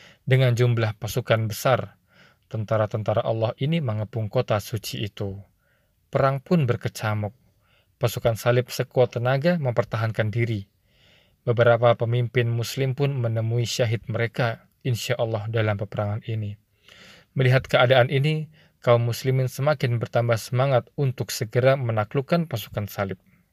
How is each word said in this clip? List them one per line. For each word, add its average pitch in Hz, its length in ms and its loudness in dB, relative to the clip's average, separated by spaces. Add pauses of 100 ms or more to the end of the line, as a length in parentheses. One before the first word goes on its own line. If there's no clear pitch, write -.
(280)
dengan 131 240 4
jumlah 117 480 2
pasukan 113 480 -2
besar. - 480 0 (560)
Tentara-tentara 107 720 -2
Allah 113 320 -2
ini 165 240 -2
mengepung 110 480 -4
kota 113 320 0
suci - 480 -8
itu. 98 320 -8 (720)
Perang 135 320 2
pun 160 240 2
berkecamuk. 107 640 -4 (640)
Pasukan 120 400 0
salib 123 320 2
sekuat - 480 0
tenaga 135 400 0
mempertahankan 113 720 -2
diri. 113 400 -2 (800)
Beberapa 117 480 4
pemimpin 117 560 -2
muslim 127 400 -2
pun 139 240 -2
menemui 113 480 -2
syahid 117 480 -2
mereka, 117 560 -4 (160)
insya 123 320 -2
Allah, 113 320 -2
dalam 107 320 0
peperangan 104 480 -4
ini. 107 320 -6 (720)
Melihat 131 320 2
keadaan 127 480 6
ini, 151 400 0 (320)
kaum 120 240 4
muslimin 131 400 0
semakin 135 480 0
bertambah 117 400 0
semangat 127 560 0
untuk 131 400 -4
segera 123 480 2
menaklukkan 131 640 -2
pasukan 113 400 -6
salib. 98 320 -6 (360)